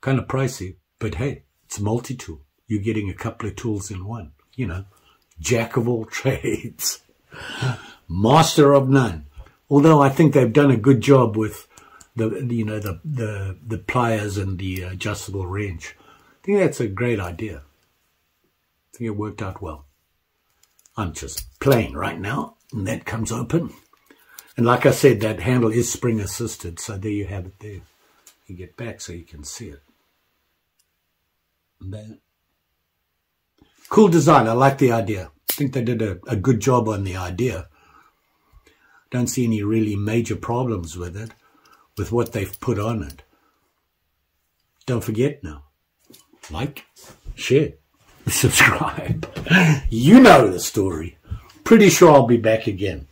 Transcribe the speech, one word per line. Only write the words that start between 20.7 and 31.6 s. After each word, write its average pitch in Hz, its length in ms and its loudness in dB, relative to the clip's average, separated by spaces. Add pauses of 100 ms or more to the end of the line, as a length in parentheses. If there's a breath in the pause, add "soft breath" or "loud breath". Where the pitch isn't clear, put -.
I'm 95 160 -8
just - 480 -14
playing 113 340 0
right 90 240 -8
now, 104 380 -8 (160)
and 101 140 -8
that - 180 -8
comes 110 280 -8
open. 127 380 -4 (880 loud breath)
And 117 80 0
like 123 220 4
I 131 60 6
said, 123 280 4
that 110 200 -4
handle 123 300 0
is 117 220 -2
spring 113 280 -2
assisted, 95 580 -10
so - 180 -12
there 101 140 -8
you 101 160 -4
have 92 180 -8
it 95 140 -20
there. 101 220 -16 (680 soft breath)
You 95 100 -18
get 87 200 -20
back 117 240 -12
so - 120 -16
you 85 120 -16
can 73 200 -20
see - 240 -16
it. 76 140 -20 (2000)